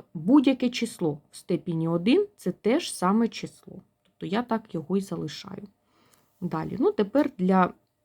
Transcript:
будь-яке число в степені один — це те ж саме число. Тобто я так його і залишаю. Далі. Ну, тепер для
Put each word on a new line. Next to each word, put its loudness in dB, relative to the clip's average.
будь-яке 4
число -4
в -20
степені -4
один — 2
це -4
те 0
ж -8
саме 2
число. -14
Тобто -16
я -2
так -6
його -4
і 0
залишаю. -10
Далі. -4
Ну, 4
тепер 0
для 4